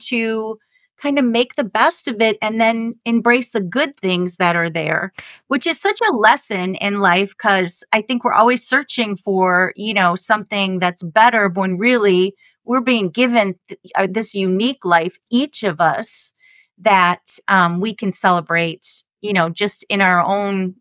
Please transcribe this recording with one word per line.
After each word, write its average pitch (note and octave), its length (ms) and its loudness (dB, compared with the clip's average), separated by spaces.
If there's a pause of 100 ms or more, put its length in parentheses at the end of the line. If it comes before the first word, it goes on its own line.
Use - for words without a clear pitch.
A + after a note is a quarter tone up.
to A3 500 -4 (400)
kind C#4+ 200 -2
of C4 80 2
make A#3+ 300 0
the C#4+ 80 -2
best A#3 440 0
of A3 140 -2
it A3 220 2
and A3 180 -2
then A3+ 320 0 (120)
embrace A#3+ 440 2
the A3+ 100 -2
good B3+ 380 -2
things F3+ 400 -2
that F3 180 2
are E3+ 140 -2
there, D#3+ 420 -4 (360)
which C4 180 -2
is E4+ 160 -4
such G4+ 260 -2
a F#4 80 2
lesson G#3 600 2
in G3+ 240 -4
life, G3 380 2
'cause F#3+ 540 0
I A3 100 2
think A#3+ 220 -4
we're A#3 120 0
always A#3+ 300 4
searching A#3 520 -2
for, F#3 580 0
you G#3 200 -4
know, F3+ 200 0
something G3 640 -2
that's F3+ 240 -4
better G#3+ 480 4
when F#3 300 -2
really G3+ 560 2 (300)
we're B3+ 160 0
being A3+ 280 0
given A3+ 460 2 (120)
th-, - 120 -18 (160)
uh, G3 160 0
this A3 240 -4
unique G3 500 -2
life, F3 320 2 (140)
each C4 320 -2
of F3 180 -2
us, - 520 -2 (440)
that, F#3 680 0
um, F3+ 320 2
we G#3 160 -4
can G3 180 -6
celebrate, E3+ 880 -2 (180)
you G#3 120 -4
know, E3+ 160 2
just G3+ 400 -6
in G3+ 120 0
our F3+ 220 4
own, G3 580 -2